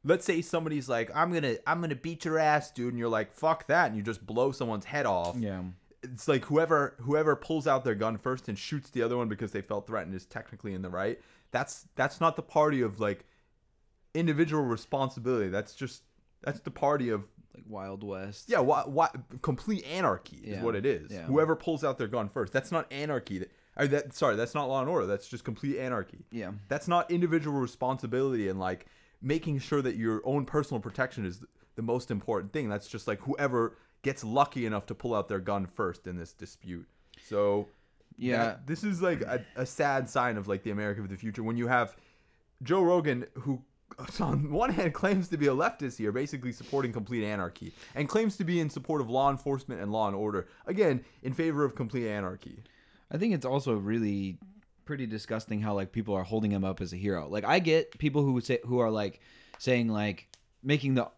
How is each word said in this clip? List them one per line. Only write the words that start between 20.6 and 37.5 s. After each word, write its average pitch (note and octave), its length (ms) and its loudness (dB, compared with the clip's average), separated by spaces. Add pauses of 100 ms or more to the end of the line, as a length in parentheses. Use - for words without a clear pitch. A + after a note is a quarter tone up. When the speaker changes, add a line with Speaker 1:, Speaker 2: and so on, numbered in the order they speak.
Speaker 1:
what A2+ 140 2
it G#2+ 100 0
is. F2+ 240 0
Speaker 2:
Yeah. F#2 120 -10
Speaker 1:
Whoever D#3 340 4
pulls D#3 280 -2
out C3+ 140 0
their A2+ 100 -2
gun G#2+ 200 -2
first. G#2+ 240 -4
That's C3 180 0
not E3 220 -2
anarchy. C#3 460 -4
That, F2+ 120 -8 (260)
or C#3+ 120 2
that, C3+ 260 0
sorry, A#2+ 220 2
that's A#2 180 -2
not C#3+ 120 -2
law C3+ 140 0
and C3 80 -2
order. D3 180 0
That's G2+ 220 -2
just - 160 -12
complete C#3 340 -4
anarchy. B2 520 -6
Speaker 2:
Yeah. G#2 220 -8 (160)
Speaker 1:
That's D3 180 -4
not E3+ 240 2
individual D#3+ 480 2
responsibility B2+ 920 0
and, F#2+ 120 -2
like, F#2 260 -4 (360)
making D3 360 0
sure C#3+ 240 0
that B2 140 0
your A2 280 0
own C#3 200 0
personal C#3+ 360 -2
protection A#2+ 440 -4
is F#2 180 -6 (340)
the A2+ 60 -6
most A#2+ 280 -2
important G2+ 420 -2
thing. C#3 160 -2
That's G#2 200 -4
just, - 200 -8
like, G#2 120 -2
whoever B2 560 0 (260)
gets C3+ 200 -2
lucky A#2+ 440 2
enough G#2+ 200 -2
to G#2+ 80 -8
pull A#2+ 200 -2
out G2+ 140 0
their G2 120 0
gun G2 260 -2
first F2+ 400 -4
in F2+ 100 -6
this E2 180 -10
dispute. F2 520 -12 (400)
So G2+ 420 2 (500)